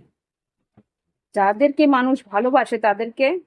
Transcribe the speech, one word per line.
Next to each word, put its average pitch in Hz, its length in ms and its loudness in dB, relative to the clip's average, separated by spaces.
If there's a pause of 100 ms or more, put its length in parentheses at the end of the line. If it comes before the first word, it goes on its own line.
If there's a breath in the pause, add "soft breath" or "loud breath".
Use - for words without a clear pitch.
(1400)
যাদেরকে 214 520 0
মানুষ 262 300 0 (100)
ভালোবাসে 240 500 0
তাদেরকে, 226 500 -2 (200)